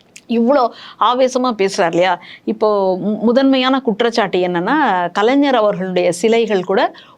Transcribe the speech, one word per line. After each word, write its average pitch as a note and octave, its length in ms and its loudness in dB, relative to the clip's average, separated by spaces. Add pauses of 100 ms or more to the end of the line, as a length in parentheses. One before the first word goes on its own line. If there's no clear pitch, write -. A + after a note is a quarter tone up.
(280)
இவ்வளோ A#3 400 2 (320)
ஆவேசமா B3+ 560 0
பேசுறார் G3 300 0
இல்லையா? F3 360 0 (220)
இப்போ G#3 520 0
மு-, G3+ 220 -4
முதன்மையான C4 600 2
குற்றச்சாட்டு A3+ 580 -2
என்னன்னா, F3+ 380 -2 (360)
கலைஞர் C4+ 420 2
அவர்களுடைய F#3 580 0
சிலைகள் A3 520 0
கூட C4 320 -2 (220)